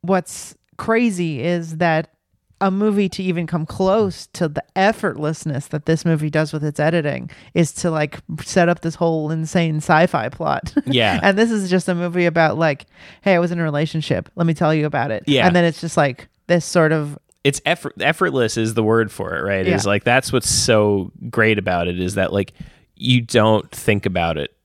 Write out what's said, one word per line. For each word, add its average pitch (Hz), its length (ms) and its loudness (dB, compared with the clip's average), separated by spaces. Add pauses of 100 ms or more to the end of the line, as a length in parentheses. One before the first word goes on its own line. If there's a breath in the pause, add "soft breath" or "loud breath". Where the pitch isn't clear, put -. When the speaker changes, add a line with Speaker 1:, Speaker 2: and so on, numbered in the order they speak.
Speaker 1:
what's - 540 -4 (220)
crazy 180 640 0
is 165 360 -4
that 160 340 0 (500)
a 190 100 2
movie 202 380 0
to - 120 -8
even 175 240 -2
come 160 200 -4
close 190 640 0
to 175 200 -4
the 147 160 -6 (120)
effortlessness 156 920 -2
that 151 160 -8
this 160 200 0
movie 156 240 0
does 156 240 -2
with 151 100 -6
its 147 160 -4
editing 147 500 -2 (240 loud breath)
is 170 200 0
to, 170 180 -4
like, 151 280 -4 (220)
set 175 280 2
up 175 120 0
this 165 140 -4
whole 160 340 0
insane 160 480 -2
sci-fi 156 520 2
plot. - 500 -4
<laughs> - 60 -6
Speaker 2:
Yeah. 208 360 2
Speaker 1:
And 196 160 4
this 233 140 2
is 196 180 -2
just 185 200 0
a 180 60 -2
movie 175 300 -2
about, 160 320 2
like, 156 280 -2 (360 loud breath)
"Hey, 190 140 4
I 170 40 4
was 175 120 0
in 170 80 -4
a 165 40 0
relationship. 151 720 -2
Let 170 120 0
me 165 60 2
tell 156 200 2
you 151 120 0
about 139 260 -2
it." 107 160 -6
Speaker 2:
Yeah. 143 180 4
Speaker 1:
And 180 100 4
then 175 100 6
it's 160 160 -2
just, 170 160 -4
like, 143 320 0 (180)
this 165 160 2
sort 160 300 2
of 147 260 -4 (240)
Speaker 2:
It's - 220 0
effort-, 165 340 -2
effortless 135 580 0
is 110 160 0
the 113 100 2
word 110 280 2
for 95 240 -8
it, 69 80 -4
right? 95 240 0
Is, 98 180 0
Speaker 1:
Yeah. 101 40 0
Speaker 2:
like, 104 160 0
that's 123 260 2
what's - 180 -2
so 104 640 2 (180)
great 110 300 2
about 90 300 -2
it 90 100 -6
is 92 160 -4
that, 95 180 -2
like, 101 200 -2 (420 loud breath)
you 123 260 2
don't 110 500 2
think 104 340 -2
about 85 320 0
it - 280 -8